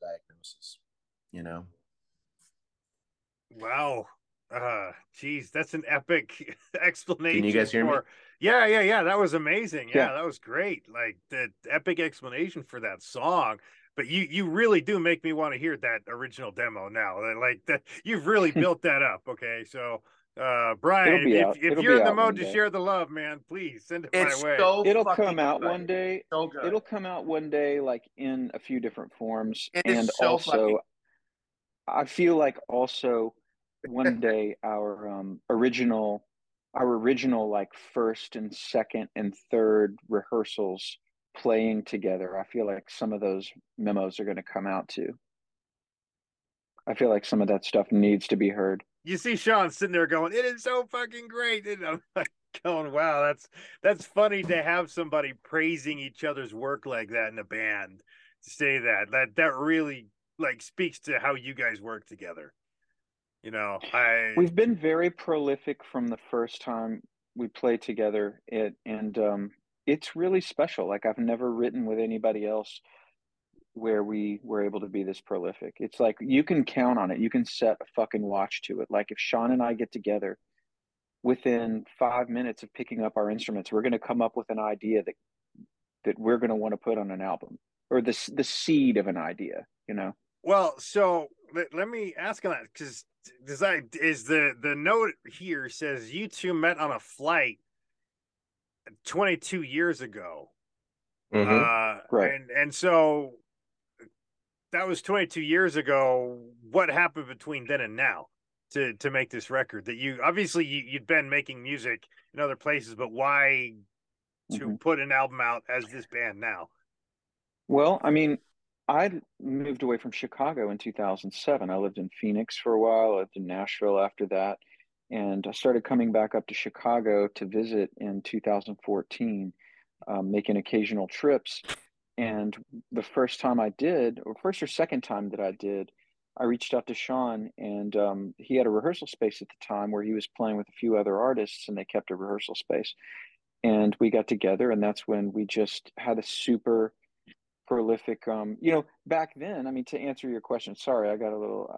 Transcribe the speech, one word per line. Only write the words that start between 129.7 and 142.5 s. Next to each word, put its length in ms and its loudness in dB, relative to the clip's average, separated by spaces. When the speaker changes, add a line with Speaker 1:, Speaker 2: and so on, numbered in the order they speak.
Speaker 3:
um, 240 -2
making 280 2
occasional 500 0
trips. 540 0
And 360 -2
the 100 -2
first 380 0
time 180 2
I 200 2
did, 480 2
or 160 -4
first 200 -2
or 40 -2
second 380 -2
time 260 -4
that 100 -6
I 120 0
did, 380 -6
I 60 0
reached 300 0
out 140 -2
to 60 -6
Sean, 540 -4
and, 380 -6
um, 400 0
he 200 -2
had 100 6
a 40 2
rehearsal 360 0
space 340 -2
at 80 -14
the 180 -20
time 240 -4
where 120 -2
he 100 -2
was 140 -4
playing 220 0
with 100 -8
a 100 -20
few 180 2
other 220 2
artists, 500 0
and 100 -6
they 80 -8
kept 240 -2
a 60 -4
rehearsal 380 -6